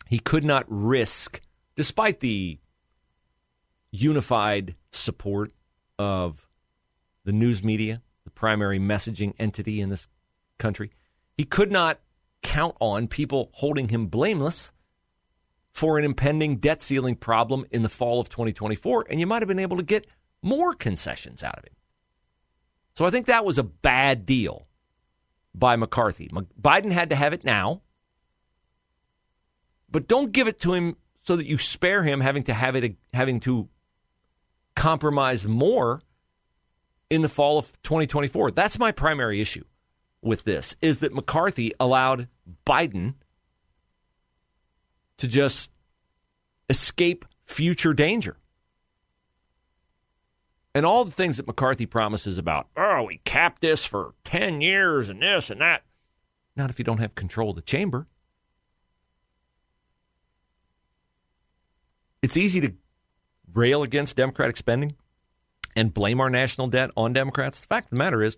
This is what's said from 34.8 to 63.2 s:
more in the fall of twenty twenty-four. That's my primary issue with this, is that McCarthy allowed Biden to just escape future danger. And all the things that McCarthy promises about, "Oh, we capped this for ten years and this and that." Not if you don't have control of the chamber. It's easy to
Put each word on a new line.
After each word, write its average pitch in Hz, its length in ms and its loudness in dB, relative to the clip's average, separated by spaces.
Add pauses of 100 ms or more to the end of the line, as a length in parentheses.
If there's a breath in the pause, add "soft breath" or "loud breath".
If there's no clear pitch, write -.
more 131 560 2 (1080)
in 160 120 4
the 156 80 2
fall 147 280 2
of 143 140 -4 (120)
twenty 156 240 0
twenty-four. 143 440 0
That's 196 280 0
my 226 140 2
primary 127 480 0
issue - 240 -6 (560)
with 110 220 -2
this, 85 380 -4
is 156 180 2
that 143 140 -2
McCarthy 135 640 -2
allowed 127 500 2 (360)
Biden 131 500 0 (2000)
to 127 100 -4
just 131 440 0 (960)
escape 175 560 0 (220)
future 165 480 0
danger. 151 440 0 (2250)
And 147 120 2
all 226 200 4
the 175 60 -10
things 165 260 0
that 135 100 -8
McCarthy 120 380 -2
promises 104 520 -2
about, 82 380 -2
"Oh, 170 320 2
we 92 160 -14
capped 165 380 0
this 160 240 0
for 92 280 -6 (120)
ten 175 340 -2
years 165 480 2
and 98 140 -8
this 269 280 0
and 107 120 -6
that." 165 220 0 (720)
Not 135 140 -2
if - 100 -12
you 120 60 -2
don't 113 120 0
have 107 180 -4
control 104 360 -4
of 90 40 -6
the 82 60 -12
chamber. 147 460 -2 (4000)
It's 131 140 0
easy 185 260 4
to 120 120 0 (800)